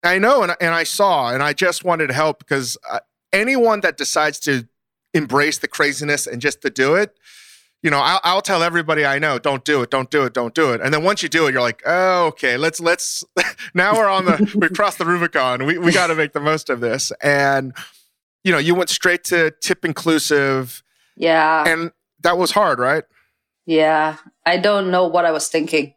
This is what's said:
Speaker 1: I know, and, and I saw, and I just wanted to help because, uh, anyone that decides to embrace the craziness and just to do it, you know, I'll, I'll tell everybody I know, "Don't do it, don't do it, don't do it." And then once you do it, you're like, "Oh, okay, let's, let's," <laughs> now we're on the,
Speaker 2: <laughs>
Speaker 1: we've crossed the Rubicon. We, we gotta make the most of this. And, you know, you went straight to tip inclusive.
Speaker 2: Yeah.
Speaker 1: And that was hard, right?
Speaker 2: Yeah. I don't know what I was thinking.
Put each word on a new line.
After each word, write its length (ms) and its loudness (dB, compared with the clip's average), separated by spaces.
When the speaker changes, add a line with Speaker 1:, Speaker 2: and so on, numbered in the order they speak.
Speaker 1:
I 160 2
know, 240 4
and, 180 -2
and 140 0
I 80 0
saw, 480 0
and 120 -2
I 100 0
just 300 -2
wanted 240 0
to 60 -4
help 260 0
because, 380 -6
uh, 100 -4
anyone 480 0
that 160 -2
decides 440 -2
to 260 -2
embrace 440 0
the 100 -8
craziness 600 -2
and 140 -10
just 200 -2
to 80 -2
do 260 2
it, 220 -2
you 80 0
know, 80 2
I'll, 240 2
I'll 180 2
tell 220 0
everybody 420 0
I 140 0
know, 180 -2
"Don't 260 -2
do 200 2
it, 80 -4
don't 180 -2
do 160 0
it, 80 -6
don't 220 -4
do 180 2
it." 80 -4
And 120 -2
then 100 0
once 180 0
you 80 -6
do 180 2
it, 60 0
you're 80 0
like, 240 -2
"Oh, 420 2
okay, 300 -2
let's, 220 -2
let's," 440 -2
<laughs> 260 -16
now 200 2
we're 140 2
on 160 0
the, 300 2
Speaker 2:
<laughs> 40 2
Speaker 1:
we've 140 -2
crossed 240 -2
the 80 -4
Rubicon. 600 -2
We, 120 0
we 140 2
gotta 240 2
make 180 -2
the 60 -4
most 320 -2
of 80 -2
this. 320 -2
And, 520 2
you 80 2
know, 60 4
you 180 2
went 140 -2
straight 360 -2
to 260 0
tip 240 -4
inclusive. 960 0
Speaker 2:
Yeah. 520 2
Speaker 1:
And 240 0
that 180 2
was 120 0
hard, 280 2
right? 240 0
Speaker 2:
Yeah. 520 2
I 120 2
don't 340 0
know 160 2
what 180 2
I 60 2
was 160 -2
thinking. 500 -2